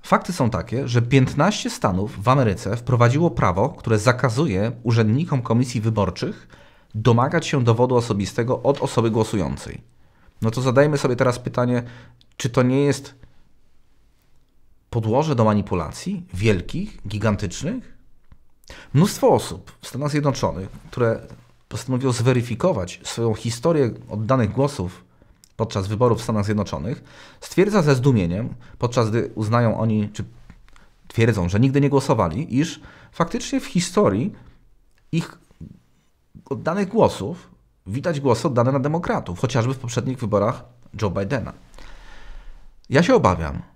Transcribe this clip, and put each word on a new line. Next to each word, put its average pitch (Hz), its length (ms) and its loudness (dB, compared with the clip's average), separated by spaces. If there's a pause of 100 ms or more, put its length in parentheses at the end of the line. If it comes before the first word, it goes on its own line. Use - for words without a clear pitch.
Fakty 196 300 -2
są 113 160 0
takie, 110 380 -4
że 120 140 2
piętnaście 143 680 2
stanów 101 540 -4
w 123 60 2
Ameryce 113 480 2
wprowadziło 123 540 4
prawo, 101 380 2
które 110 300 0
zakazuje 120 720 0 (120)
urzędnikom 120 580 2
komisji 120 400 0
wyborczych 107 680 -2 (480)
domagać 123 520 2
się 135 160 0
dowodu 120 320 4
osobistego 117 680 0
od 139 200 0
osoby 113 300 0
głosującej. 104 680 -2 (600)
No 110 100 0
to 127 100 -4
zadajmy 135 360 4
sobie 127 180 0
teraz 123 240 0
pytanie, 123 440 -2 (540)
czy 127 120 -4
to 127 140 2
nie 131 180 2
jest - 340 -2 (1700)
podłoże 120 460 0
do 113 100 4
manipulacji 104 880 -2
wielkich, 104 760 -2
gigantycznych? 107 880 -4 (960)
Mnóstwo 208 360 4
osób - 420 0 (100)
w - 60 -18
Stanach 135 240 -6
Zjednoczonych, 117 580 -2 (220)
które 117 280 0 (480)
postanowiło 127 460 -2
zweryfikować 117 880 0
swoją 117 300 -2
historię 131 580 0 (180)
oddanych 107 420 0
głosów 110 520 -4 (560)
podczas 104 280 -2
wyborów 110 320 2
w - 40 -10
Stanach 107 220 -2
Zjednoczonych, 104 580 -4 (380)
stwierdza 202 400 2
ze 147 140 4
zdumieniem, 117 600 2 (220)
podczas 117 320 0
gdy 113 260 0
uznają 110 440 2
oni, 107 340 0
czy - 100 -8 (840)
twierdzą, 101 420 2
że 101 100 2
nigdy 135 220 4
nie 143 80 2
głosowali, 123 680 0
iż 160 220 -2 (320)
faktycznie 247 480 -4
w - 60 -8
historii 170 680 0 (760)
ich - 260 -4 (1120)
oddanych 107 380 -4
głosów - 600 0 (380)
widać 143 320 -4
głosy 135 280 2
oddane 120 240 2
na 139 80 0
demokratów, 170 600 -4
chociażby 123 340 0
w 123 60 -8
poprzednich 123 380 -4
wyborach 107 460 0 (380)
Joe 104 80 0
Bidena. 98 440 -4 (1400)
Ja 135 140 6
się 254 120 4
obawiam 85 460 2 (140)